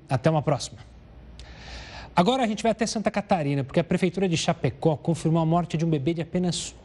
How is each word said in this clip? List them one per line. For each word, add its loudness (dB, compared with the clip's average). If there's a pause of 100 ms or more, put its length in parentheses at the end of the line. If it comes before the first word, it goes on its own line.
Até 2
uma 2
próxima. -2 (1400)
Agora 4
a 2
gente -2
vai 4
até 0
Santa -2
Catarina, 0
porque 0
a 4
Prefeitura 0
de 0
Chapecó 0
confirmou 0
a 2
morte 0
de 0
um 2
bebê 0
de -4
apenas -4 (100)